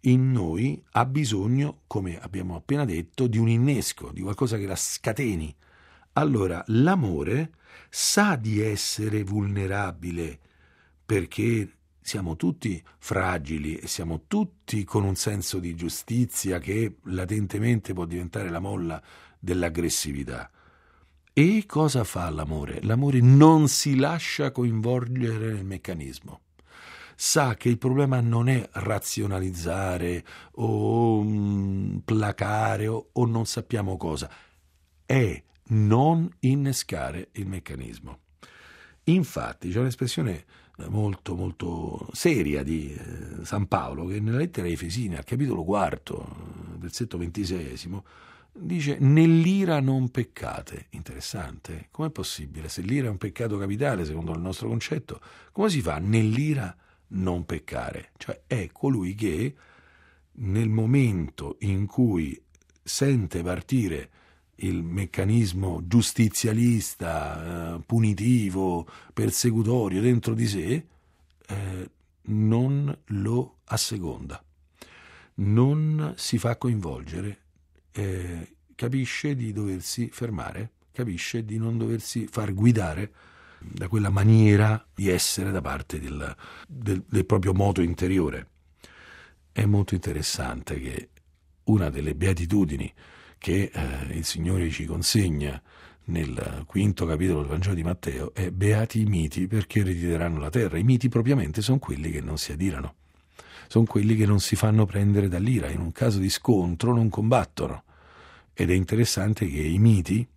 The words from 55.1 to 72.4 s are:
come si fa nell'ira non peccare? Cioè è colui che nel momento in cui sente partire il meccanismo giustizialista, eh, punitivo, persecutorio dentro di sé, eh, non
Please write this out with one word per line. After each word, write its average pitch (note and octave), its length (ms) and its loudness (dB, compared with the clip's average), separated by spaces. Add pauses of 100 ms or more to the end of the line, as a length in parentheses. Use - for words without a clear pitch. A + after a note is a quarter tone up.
come G#3 180 0
si D3+ 120 0
fa D#2 160 -2
nell'ira A2+ 800 0 (360)
non F2+ 340 -2
peccare? B1+ 720 -8
Cioè - 300 -12
è G#2 240 -4
colui G2+ 440 -2
che G#2+ 400 -2 (760)
nel G#2+ 380 -2
momento A2 920 0
in G2 260 0
cui F2+ 540 0 (400)
sente A2+ 600 0
partire F2+ 640 -2 (520)
il F2+ 220 -2
meccanismo F#2+ 1040 0
giustizialista, F2 1900 0
eh, E2 100 -10
punitivo, G2+ 1000 2 (280)
persecutorio A2 880 0
dentro A#2 320 2
di A2+ 140 0
sé, G2+ 380 -2 (640)
eh, F#2+ 420 -8 (340)
non B2 840 2